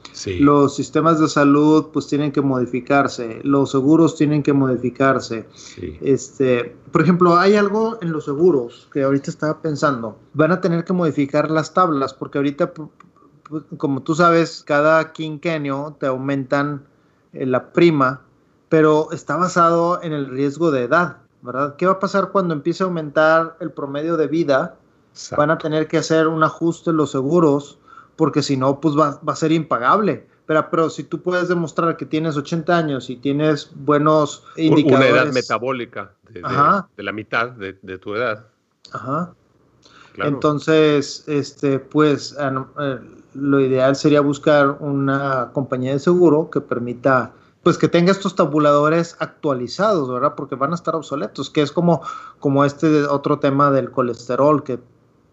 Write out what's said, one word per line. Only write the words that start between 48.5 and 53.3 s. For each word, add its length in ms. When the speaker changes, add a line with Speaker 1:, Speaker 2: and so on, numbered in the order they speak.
Speaker 2:
actualizados, 920
¿verdad? 280
Porque 180
van 160
a 40
estar 200
obsoletos, 540
que 120
es 120
como, 280
como 240
este 440
otro 320